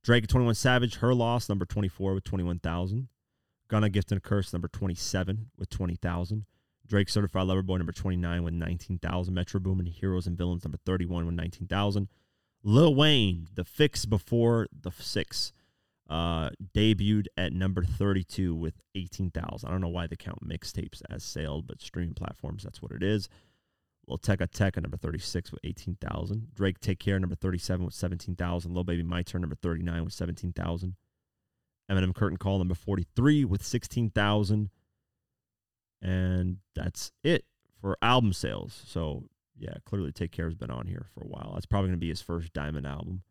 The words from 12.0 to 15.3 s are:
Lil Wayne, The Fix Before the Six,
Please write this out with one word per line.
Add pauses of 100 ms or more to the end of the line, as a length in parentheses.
Lil
Wayne,
The
Fix
Before (100)
the
Six, (580)